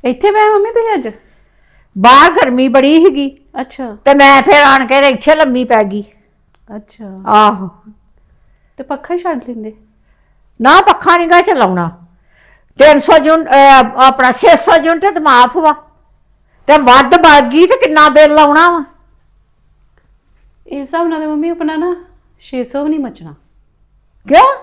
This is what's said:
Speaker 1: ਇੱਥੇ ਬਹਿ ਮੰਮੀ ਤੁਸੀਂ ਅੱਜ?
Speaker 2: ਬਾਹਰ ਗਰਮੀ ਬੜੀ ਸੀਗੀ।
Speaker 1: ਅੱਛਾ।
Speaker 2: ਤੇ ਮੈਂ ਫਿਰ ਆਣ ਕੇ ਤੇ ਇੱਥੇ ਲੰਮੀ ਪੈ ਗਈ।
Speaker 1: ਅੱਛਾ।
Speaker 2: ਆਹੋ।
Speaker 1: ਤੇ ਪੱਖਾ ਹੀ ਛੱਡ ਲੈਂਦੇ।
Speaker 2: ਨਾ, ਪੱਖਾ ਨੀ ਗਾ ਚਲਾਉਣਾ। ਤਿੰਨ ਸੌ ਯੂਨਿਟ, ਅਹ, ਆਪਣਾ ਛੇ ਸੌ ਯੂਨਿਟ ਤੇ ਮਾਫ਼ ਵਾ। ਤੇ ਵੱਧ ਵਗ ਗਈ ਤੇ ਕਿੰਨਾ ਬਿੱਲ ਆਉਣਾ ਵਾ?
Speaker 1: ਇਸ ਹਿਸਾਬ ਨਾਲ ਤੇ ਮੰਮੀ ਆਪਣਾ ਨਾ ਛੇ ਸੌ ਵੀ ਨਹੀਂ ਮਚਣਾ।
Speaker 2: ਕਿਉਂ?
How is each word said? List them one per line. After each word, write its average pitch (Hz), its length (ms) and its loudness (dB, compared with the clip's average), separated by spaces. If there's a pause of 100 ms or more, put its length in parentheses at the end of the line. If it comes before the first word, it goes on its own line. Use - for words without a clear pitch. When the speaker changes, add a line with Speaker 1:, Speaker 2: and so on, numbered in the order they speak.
Speaker 1:
ਇੱਥੇ 254 280 -2
ਬਹਿ 427 180 0
ਮੰਮੀ 427 200 -2
ਤੁਸੀਂ 453 240 -4
ਅੱਜ? 247 160 -8 (880)
Speaker 2:
ਬਾਹਰ 269 340 4
ਗਰਮੀ 269 360 -2
ਬੜੀ 277 380 2
ਸੀਗੀ। 277 320 -4 (240)
Speaker 1:
ਅੱਛਾ। 247 440 -16
Speaker 2:
ਤੇ 277 80 2
ਮੈਂ 277 280 4
ਫਿਰ 294 200 2
ਆਣ 269 260 2
ਕੇ 269 140 0
ਤੇ 277 60 2
ਇੱਥੇ 294 280 0
ਲੰਮੀ 254 300 -4
ਪੈ 220 180 -2
ਗਈ। 202 200 -8 (720)
Speaker 1:
ਅੱਛਾ। 202 520 -20
Speaker 2:
ਆਹੋ। 208 420 0 (1080)
Speaker 1:
ਤੇ 269 60 -18
ਪੱਖਾ 285 300 -10
ਹੀ 359 60 -6
ਛੱਡ 330 240 -8
ਲੈਂਦੇ। 220 340 -16 (840)
Speaker 2:
ਨਾ, 311 200 2
ਪੱਖਾ 349 360 -2
ਨੀ 339 80 -2
ਗਾ 349 160 2
ਚਲਾਉਣਾ। 185 640 -4 (720)
ਤਿੰਨ 294 220 4
ਸੌ - 140 0 (100)
ਯੂਨਿਟ, 311 240 -2
ਅਹ, 269 540 2
ਆਪਣਾ 262 300 2
ਛੇ 330 240 2
ਸੌ - 280 0
ਯੂਨਿਟ 330 300 -2
ਤੇ 330 60 -4
ਮਾਫ਼ 247 380 0
ਵਾ। 311 140 0 (960)
ਤੇ 302 100 4
ਵੱਧ 262 360 2
ਵਗ 294 380 2
ਗਈ 330 160 2
ਤੇ 480 180 0
ਕਿੰਨਾ 302 240 2
ਬਿੱਲ 302 300 2
ਆਉਣਾ 311 320 2
ਵਾ? 330 120 -6 (1800)
Speaker 1:
ਇਸ 277 140 -14
ਹਿਸਾਬ 339 260 -6
ਨਾਲ 320 120 -6
ਤੇ 311 80 -8
ਮੰਮੀ 302 220 -6
ਆਪਣਾ 320 260 -8
ਨਾ 349 300 -8 (340)
ਛੇ 254 240 -12
ਸੌ 277 200 -10
ਵੀ 302 60 -6
ਨਹੀਂ 311 100 -6
ਮਚਣਾ। 165 360 -14 (920)
Speaker 2:
ਕਿਉਂ? 466 360 2